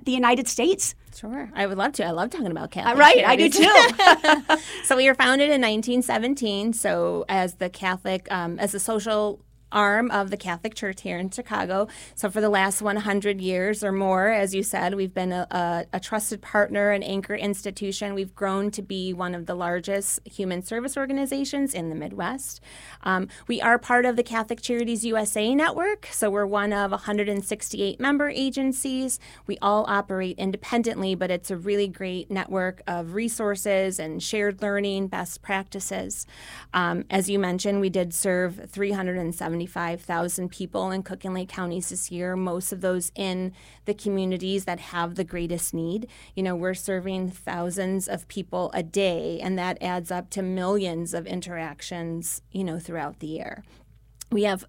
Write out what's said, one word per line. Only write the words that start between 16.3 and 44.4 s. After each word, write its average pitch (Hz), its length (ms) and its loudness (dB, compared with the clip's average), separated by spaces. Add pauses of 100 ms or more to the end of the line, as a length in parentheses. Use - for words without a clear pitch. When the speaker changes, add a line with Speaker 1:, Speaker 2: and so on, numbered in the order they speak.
Speaker 2:
partner, 208 480 2
an 202 120 2
anchor 196 320 -4
institution. 202 800 -4
We've 196 220 -6
grown 196 380 0
to 208 100 -8
be 185 320 -6
one 180 200 -4
of 170 120 -8
the 180 80 -4
largest 180 720 -2
human 185 340 -4
service 233 380 -6
organizations 277 720 -2
in 170 160 -4
the 156 60 -6
Midwest. 190 640 -6 (420)
Um, 190 260 0 (200)
we 240 140 -2
are 233 160 6
part 247 260 4
of 247 120 2
the 240 60 4
Catholic 226 380 -4
Charities 233 460 -2
U 226 100 0
S 214 220 0
A 226 160 2
network. 339 560 0
So - 180 0
we're 202 160 2
one 202 300 0
of 202 180 0
a 202 60 0
hundred 208 320 -2
and 202 120 -2
sixty-eight 202 560 -4
member 285 300 2
agencies. 262 920 -2 (280)
We 202 160 -4
all 208 260 2
operate 190 480 -2
independently, 196 800 -2
but 180 160 -2
it's 180 200 -4
a 190 60 -4
really 202 320 0
great 185 420 -8
network 185 560 -4
of 175 280 -6
resources 202 840 0
and 160 240 -6
shared 202 380 -2
learning, 202 460 0
best 185 340 -8
practices. 196 880 -6 (480)
Um, 175 340 0
as 190 220 0
you 202 80 2
mentioned, 196 420 0
we 196 80 2
did 180 240 0
serve 180 560 -2
three 202 240 -2
hundred 185 240 -2
and 175 180 -2
seventy-five 170 280 -4
thousand 175 880 -4
people 190 400 -6
in 190 140 -4
Cook 185 200 -10
and 185 100 -6
Lake 185 140 -6
counties 175 420 -6
this - 200 -6
year, 180 240 -4
most 185 380 -2
of 185 80 -8
those 180 340 -2
in 185 380 -4 (320)
the 208 100 -2
communities 190 720 -2